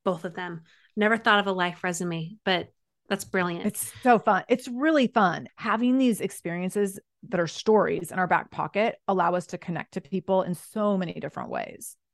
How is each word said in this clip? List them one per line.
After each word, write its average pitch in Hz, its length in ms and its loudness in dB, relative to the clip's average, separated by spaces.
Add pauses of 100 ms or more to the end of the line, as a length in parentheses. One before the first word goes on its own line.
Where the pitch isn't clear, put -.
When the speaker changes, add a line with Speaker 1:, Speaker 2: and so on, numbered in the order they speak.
Speaker 1:
both 175 220 -2
of 170 80 -10
them. 175 300 -10 (320)
Never 214 220 2
thought 214 220 4
of 196 80 0
a 196 60 0
life 180 300 -2
resume, 175 640 -4
but 180 240 0 (400)
that's 196 140 -2
brilliant. 175 420 -2
Speaker 2:
It's - 280 -6 (100)
so 233 160 6
fun. 196 300 2
It's 254 180 2
really 269 400 2
fun. 180 480 2
Having 233 420 0
these 247 220 4
experiences 185 800 -2 (300)
that 180 100 0
are 165 80 0
stories 170 640 2
in 185 80 -4
our 180 80 2
back 175 240 2
pocket 196 460 -2 (100)
allow 175 260 2
us 175 140 -4
to 175 100 -10
connect - 360 -8
to 190 80 -6
people 190 420 0
in 175 120 -4
so 208 420 -2
many 175 240 -4
different - 280 -8
ways. - 460 -10 (180)